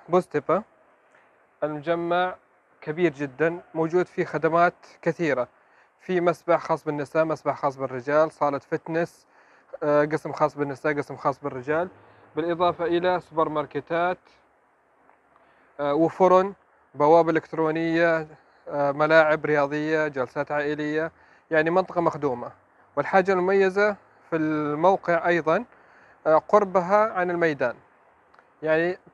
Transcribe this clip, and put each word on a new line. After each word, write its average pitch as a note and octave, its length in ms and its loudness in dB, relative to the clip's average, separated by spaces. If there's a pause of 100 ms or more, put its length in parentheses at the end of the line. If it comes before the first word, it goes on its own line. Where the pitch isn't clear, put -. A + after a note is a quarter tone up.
بوستيبا. E3 540 0 (1000)
المجمع E3+ 720 -2 (460)
كبير D#3+ 320 0
جدًا، D3 480 -4 (120)
موجود D#3+ 320 0
فيه F3 200 -6
خدمات E3 600 0 (160)
كثيرة، C#3+ 460 -2 (520)
في F#3 220 -4
مسبح E3+ 380 0
خاص - 240 -4
بالنساء، D3+ 420 -2
مسبح D3+ 300 -4
خاص C#3 220 -4
بالرجال، C3+ 540 0
صالة C#3+ 280 -2
فتنس، - 680 -6 (560)
آه، D3 220 4
قسم D3+ 280 -4
خاص D3 240 -2
بالنساء، C#3+ 400 -4
قسم C#3 200 -6
خاص C#3+ 260 -4
بالرجال، C#3+ 460 -4 (460)
بالإضافة E3+ 500 -2
إلى F3 340 0
سوبر D#3 300 -2
ماركتات، D#3 680 -4 (1600)
آه، C#3+ 140 -2
وفرن، F#3 600 4 (420)
بوابة D#3+ 360 6
إلكترونية، D#3+ 960 0 (400)
آه، C#3+ 240 -2
ملاعب D#3 540 4
رياضية، D3+ 600 0
جلسات C#3 440 -6
عائلية، D3+ 600 -4 (400)
يعني D#3+ 180 2
منطقة F3+ 320 0
مخدومة. C#3 500 -2 (440)
والحاجة F#3 380 2
المميزة F#3+ 640 0 (340)
في E3+ 60 -2
الموقع D#3 920 0
أيضًا، E3+ 380 0 (640)
آه، D#3 100 6
قربها G3+ 760 2
عن F3+ 180 -2
الميدان، D3+ 440 0 (840)
يعني E3 360 0 (160)